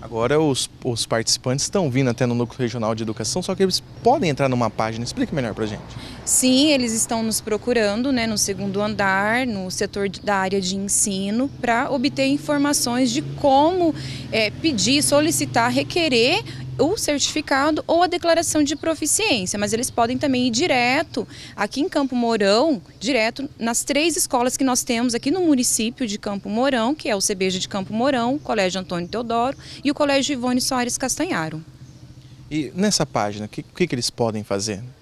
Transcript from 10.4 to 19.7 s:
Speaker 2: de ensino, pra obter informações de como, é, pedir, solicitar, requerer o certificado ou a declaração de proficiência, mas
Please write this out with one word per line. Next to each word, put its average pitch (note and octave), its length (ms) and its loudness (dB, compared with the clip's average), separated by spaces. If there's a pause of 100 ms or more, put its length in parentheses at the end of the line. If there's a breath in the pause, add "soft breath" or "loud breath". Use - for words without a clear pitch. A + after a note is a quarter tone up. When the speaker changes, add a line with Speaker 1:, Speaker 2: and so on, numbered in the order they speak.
Speaker 2:
de F#3 160 -4
ensino, G3+ 760 -2 (100)
pra A#3+ 300 0
obter B3+ 340 0
informações C#4+ 840 2
de C4 100 -2
como, D4+ 720 4 (380 loud breath)
é, G#3+ 180 2
pedir, C4+ 540 2
solicitar, C#4+ 680 2
requerer C#4+ 720 2 (360 loud breath)
o E4+ 180 2
certificado D4 880 0
ou E4 160 4
a F4+ 60 4
declaração E4+ 560 2
de D4 120 0
proficiência, D4+ 840 -2
mas G#3 120 0